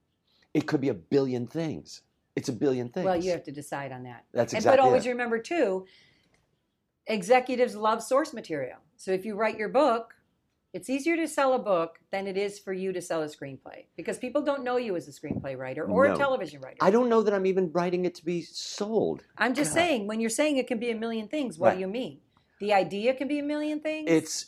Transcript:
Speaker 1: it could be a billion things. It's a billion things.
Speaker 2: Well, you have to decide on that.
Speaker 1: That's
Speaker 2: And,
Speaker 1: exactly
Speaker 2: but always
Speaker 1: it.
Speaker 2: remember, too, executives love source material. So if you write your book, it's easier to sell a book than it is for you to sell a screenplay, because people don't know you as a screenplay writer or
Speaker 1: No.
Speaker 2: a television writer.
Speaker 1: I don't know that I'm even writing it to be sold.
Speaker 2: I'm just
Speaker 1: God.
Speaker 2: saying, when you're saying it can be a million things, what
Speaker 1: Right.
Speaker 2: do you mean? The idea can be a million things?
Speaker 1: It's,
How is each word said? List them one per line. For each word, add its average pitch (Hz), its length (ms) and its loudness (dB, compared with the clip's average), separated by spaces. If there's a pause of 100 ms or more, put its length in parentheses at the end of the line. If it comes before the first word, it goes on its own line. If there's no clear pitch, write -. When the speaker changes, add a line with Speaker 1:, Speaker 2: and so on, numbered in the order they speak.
(520)
Speaker 1:
it 151 140 0
could 143 160 0
be 135 80 0
a 117 40 0
billion 123 520 0
things. 147 560 -8 (340)
It's - 140 -6
a - 20 -2
billion 127 380 0
things. 185 160 -4
Speaker 2:
Well, 185 100 2
you 180 140 -2
have 165 140 -2
to 147 80 -12
decide 139 380 -10
on 127 120 -12
that. 120 300 -16
Speaker 1:
That's 120 200 0
Speaker 2:
And, 208 60 0
Speaker 1:
exactly 240 180 6
Speaker 2:
but 269 100 8
always 247 200 4
Speaker 1:
it. 254 40 -2
Speaker 2:
remember, 240 280 -2
too, 214 480 0 (1200)
executives 233 680 2
love 214 280 0
source 285 320 0
material. 147 440 -8 (180)
So - 160 -6
if 185 120 -2
you 220 100 -6
write 220 220 0
your 214 140 -4
book, 233 460 2 (580)
it's 180 160 -8
easier 277 260 0
to 330 100 0
sell 277 280 2
a 254 40 2
book 170 420 0 (100)
than 196 160 -4
it 190 100 -4
is 202 220 -4
for 190 160 -6
you 190 180 -4
to 180 80 -4
sell 165 220 -2
a 151 40 -4
screenplay, - 600 -14 (100)
because 226 220 -6
people 254 240 -2
don't 277 200 -2
know 247 140 0
you 233 180 -2
as 160 140 -6
a - 20 -16
screenplay 143 460 -6
writer 131 300 -6
or 233 200 6
Speaker 1:
No. - 60 4
Speaker 2:
a - 60 2
television 185 420 -2
writer. 127 220 -16
Speaker 1:
I 175 80 6
don't 240 180 6
know 226 140 6
that 202 100 2
I'm 190 140 2
even 185 260 2
writing 180 320 2
it 175 120 -2
to - 100 -18
be 170 160 -2
sold. 175 840 -2 (140)
Speaker 2:
I'm 240 160 2
just 285 160 0
Speaker 1:
God. 330 100 2
Speaker 2:
saying, 285 260 2
when 220 140 -4
you're 226 80 0
saying 294 300 2
it 247 80 2
can 247 120 -2
be 240 120 -4
a 226 40 -2
million 220 340 -6
things, 240 300 -4
what 185 100 4
Speaker 1:
Right. 190 80 4
Speaker 2:
do 185 40 -4
you 185 80 -2
mean? 196 320 -6 (400)
The 208 120 0
idea 202 420 2
can 262 140 -6
be 294 100 -2
a 285 60 -4
million 302 340 -2
things? 311 320 -4
Speaker 1:
It's, 160 380 2